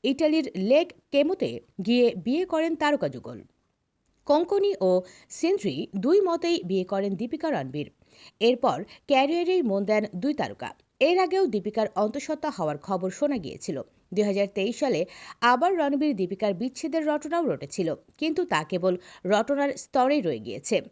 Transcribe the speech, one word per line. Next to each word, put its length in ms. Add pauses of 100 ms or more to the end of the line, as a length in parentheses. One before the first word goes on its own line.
ইটালির 420 (240)
লেক 180 (240)
কেমোতে 380 (340)
গিয়ে 320
বিয়ে 300
করেন 300
তারকা 340
যুগল। 300 (880)
কোঙ্কনি 440 (100)
ও 100 (400)
সিন্ধ্রি 440 (200)
দুই 260
মতেই 420
বিয়ে 220
করেন 300
দীপিকা 340
রণবীর। 380 (540)
এরপর 360 (300)
ক্যারিয়ারেই 560
মন 220
দেন 180 (120)
দুই 180
তারকা। 360 (320)
এর 180
আগেও 280
দীপিকার 480
অন্তঃসত্ত্বা 560
হওয়ার 260
খবর 340
শোনা 260
গিয়েছিল। 400 (340)
দুই 120
হাজার 300
তেইশ 260
সালে 220 (400)
আবার 360
রণবীর 380
দীপিকার 380
বিচ্ছেদের 520
রটনাও 400
রটেছিল, 440 (280)
কিন্তু 280
তা 180
কেবল 300 (320)
রটনার 520
স্তরেই 440
রয়ে 240
গিয়েছে। 300 (160)